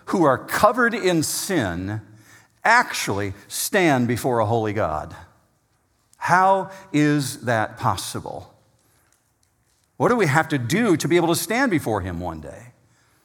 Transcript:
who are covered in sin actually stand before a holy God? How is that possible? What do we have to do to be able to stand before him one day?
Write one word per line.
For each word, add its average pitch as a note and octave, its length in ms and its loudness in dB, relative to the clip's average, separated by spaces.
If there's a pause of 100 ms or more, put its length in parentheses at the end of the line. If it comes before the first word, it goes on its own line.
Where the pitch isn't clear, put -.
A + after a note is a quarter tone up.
who F#3 180 0
are C3 160 4
covered A#3 560 2
in F3+ 260 2
sin G#2 800 -4 (600)
actually G#2+ 720 0 (120)
stand D3 600 2
before A#2+ 320 0
a G#2+ 80 2
holy A2 260 0
God? D#2+ 420 -4 (1040)
How F#3 540 2 (200)
is D3 500 0
that A2+ 360 -2
possible? - 760 -6 (1500)
What D3+ 120 4
do B3 60 2
we G#3+ 100 2
have D#3 220 2
to D3 100 -2
do E3 400 0
to D#3 100 -2
be E3+ 100 4
able E3 100 2
to E3 80 2
stand B3 340 -2
before A#2+ 320 -2
him F2+ 180 -6
one E2 220 -8
day? G#2 320 -18 (520)